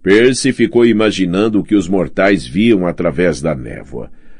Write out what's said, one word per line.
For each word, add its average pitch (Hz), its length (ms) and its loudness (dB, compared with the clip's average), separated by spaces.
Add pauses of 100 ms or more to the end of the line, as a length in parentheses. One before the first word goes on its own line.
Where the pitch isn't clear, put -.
Percy 131 500 2
ficou 120 340 2
imaginando 104 760 0
o 87 40 -2
que 104 120 0
os 92 120 2
mortais 95 580 0
viam 95 420 0
através 82 540 -2
da 76 120 -4
névoa. 57 580 -12 (280)